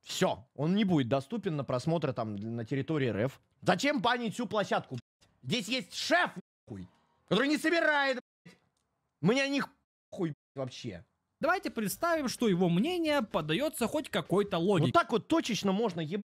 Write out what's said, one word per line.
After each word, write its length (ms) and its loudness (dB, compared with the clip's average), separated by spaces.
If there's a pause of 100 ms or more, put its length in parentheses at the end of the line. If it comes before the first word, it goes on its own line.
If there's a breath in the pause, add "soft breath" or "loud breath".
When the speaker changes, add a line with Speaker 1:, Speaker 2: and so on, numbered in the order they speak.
Speaker 1:
Все, 520 -2
он 200 0
не 100 2
будет 240 2
доступен 480 -2
на 80 -4
просмотры 480 0
там 240 -4
на 280 -6
территории 440 -2
Р 100 0
Ф. 220 0 (220)
Зачем 400 2
банить 320 0
всю 120 -4
площадку, 500 -2
блядь? 340 -18 (120)
Здесь 260 -2
есть 260 -4
шеф, 360 2 (380)
нахуй, 180 -12 (420)
который 200 2
не 80 2
собирает, 640 2 (260)
блядь. 120 -20 (680)
Мне 220 4
о 40 -2
них 220 0 (400)
похуй, 200 -4
блядь, 60 -10 (200)
вообще. 480 -8 (360)
Speaker 2:
Давайте 300 0
представим, 580 -2
что 200 0
его 200 4
мнение 540 2
поддается 640 -2
хоть 240 -2
какой-то 480 0
логике. 300 4
Speaker 1:
Вот 120 0
так 120 -2
вот 160 -2
точечно 440 2
можно 280 0
ебать 300 -4